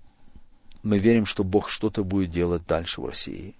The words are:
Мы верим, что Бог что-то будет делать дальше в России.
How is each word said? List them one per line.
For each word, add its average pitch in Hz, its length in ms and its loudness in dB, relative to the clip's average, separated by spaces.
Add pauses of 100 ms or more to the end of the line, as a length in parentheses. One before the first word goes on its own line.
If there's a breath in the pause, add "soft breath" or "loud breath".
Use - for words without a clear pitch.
(840)
Мы 104 160 4
верим, 110 280 6
что - 180 0
Бог 95 240 2
что-то 107 360 -2
будет 95 260 0
делать 87 360 0
дальше 82 340 -2
в 64 60 -6
России. - 540 -6